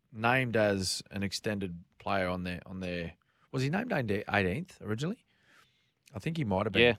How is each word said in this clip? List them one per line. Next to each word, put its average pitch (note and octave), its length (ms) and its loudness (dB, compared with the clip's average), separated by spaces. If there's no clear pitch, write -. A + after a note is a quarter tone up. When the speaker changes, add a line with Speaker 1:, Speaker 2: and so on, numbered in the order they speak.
Speaker 1:
named A#2 460 2
as G2+ 540 2
an G2 120 -4
extended G2 540 -4
player G2 280 0
on F2+ 160 -2
their, F2+ 220 -6
on F#2+ 160 -10
their, F2 320 -4
was C3 120 0
he C#3 60 0
named A3 240 -2
eighteenth G#2 880 0
originally? A#2 400 -4
I - 60 -8
think D#3+ 160 -4
he D#3+ 80 -2
might G2+ 220 2
have G2+ 80 -2
been. A2+ 80 6
Speaker 2:
Yeah, A#2 180 8